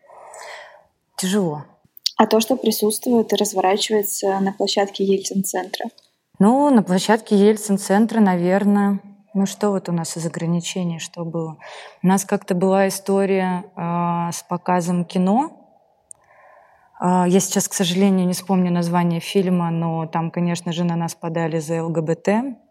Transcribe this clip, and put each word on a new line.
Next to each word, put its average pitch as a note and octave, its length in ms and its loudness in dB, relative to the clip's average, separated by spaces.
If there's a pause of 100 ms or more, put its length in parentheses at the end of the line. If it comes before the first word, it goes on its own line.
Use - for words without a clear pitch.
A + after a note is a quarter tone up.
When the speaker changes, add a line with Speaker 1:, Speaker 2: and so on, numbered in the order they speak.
(1160)
Speaker 1:
тяжело. F3+ 480 -2 (520)
Speaker 2:
А A3 100 4
то, A3 140 2
что B3 160 -2
присутствует A3 760 0
и G3+ 40 2
разворачивается G3+ 1040 0
на F#3+ 120 0
площадке G3+ 520 -2
Ельцин-центра? F#3+ 840 -4 (520)
Speaker 1:
Ну, C4 320 4
на A#3+ 120 6
площадке G#3 540 2
Ельцин-центра, G#3 840 2
наверное, G3+ 800 2 (340)
ну G3 120 0
что G#3 240 -2
вот F#3+ 180 -4
у F3 40 -2
нас E3 240 -4
из E3 100 -6
ограничений, E3+ 760 -4
что - 240 -12
было? D#3+ 340 -8 (440)
У F3+ 40 2
нас F#3+ 180 4
как-то G3 300 -2
была F#3+ 340 2
история, F#3+ 760 -2 (120)
а, E3+ 560 -2
с - 120 -10
показом F3 600 -2
кино. F#3+ 560 0 (1400)
А, F3+ 260 2
я F3+ 140 4
сейчас, - 280 -2
к - 60 -18
сожалению, F#3 540 2
не F3+ 40 0
вспомню F3+ 380 0
название F3 500 0
фильма, F3+ 520 0
но E3 340 -2
там, E3 240 -4
конечно F3 420 -2
же, E3+ 120 -2
на E3 100 0
нас E3 220 -4
подали E3 420 -4
за D#3 160 -4
Л E3 160 -2
Г D#3+ 100 -2
Б D#3+ 140 -2
Т. A3+ 420 -2 (140)